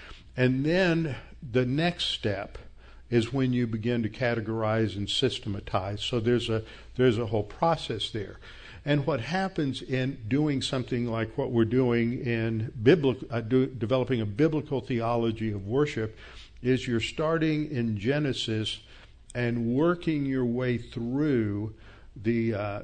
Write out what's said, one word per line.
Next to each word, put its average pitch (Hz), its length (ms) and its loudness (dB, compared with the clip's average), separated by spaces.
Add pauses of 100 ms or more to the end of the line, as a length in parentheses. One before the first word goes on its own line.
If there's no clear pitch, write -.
(360)
And 127 280 2
then 165 520 2 (260)
the 127 240 2
next 160 380 0
step - 520 -4 (520)
is 113 240 2
when 131 200 2
you 123 140 2
begin 117 380 0
to 107 40 0
categorize 110 880 0
and 101 140 -4
systematize. 101 880 -2
So 123 200 -2
there's 120 280 2
a, 110 140 0 (320)
there's 127 240 4
a 120 80 -2
whole 104 160 0
process 147 680 0
there. 95 280 -8 (460)
And 143 200 2
what 143 160 0
happens 156 600 -2
in 131 460 -2
doing 139 340 2
something 120 440 -2
like 113 300 -2
what 135 140 -2
we're 117 140 6
doing 120 600 2
in 113 560 0
biblical, 135 480 4
uh, 117 120 -2
do-, 127 260 4
developing 127 540 0
a 110 60 -2
biblical 143 540 0
theology 113 680 0
of 98 160 -6
worship 117 500 0 (460)
is 123 240 2
you're 117 140 2
starting 156 720 0
in 117 280 0
Genesis 117 800 0 (560)
and 120 400 0
working 160 500 2
your 131 220 0
way 123 320 0
through 117 960 0 (400)
the, 113 400 2
uh, 101 300 -4